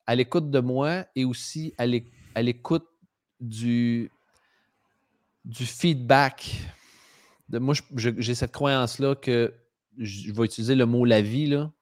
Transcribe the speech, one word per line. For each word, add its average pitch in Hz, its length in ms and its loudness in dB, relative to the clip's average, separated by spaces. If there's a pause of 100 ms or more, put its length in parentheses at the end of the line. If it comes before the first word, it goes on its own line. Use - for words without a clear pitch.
à 120 100 2
l'écoute 143 360 0
de 135 80 4
moi 139 460 -2 (100)
et 131 100 0
aussi 151 520 -8
à 120 80 -2
l'é-, 120 260 -2 (240)
à 113 60 0
l'écoute 123 460 -2 (540)
du... 117 680 -2 (1300)
du 120 220 -8
feedback. 135 880 2 (960)
De... 117 100 -4
Moi, 135 140 2
je, - 80 0 (140)
je, 117 220 0
j'ai 120 180 -2
cette - 180 -4
croyance-là 139 640 0
que 120 380 0 (440)
je, 101 320 -10
je 101 40 -10
vais 113 120 2
utiliser 113 300 -2
le 127 100 4
mot 120 200 2
la 110 160 6
vie, 123 260 -2
là, 143 240 -2 (100)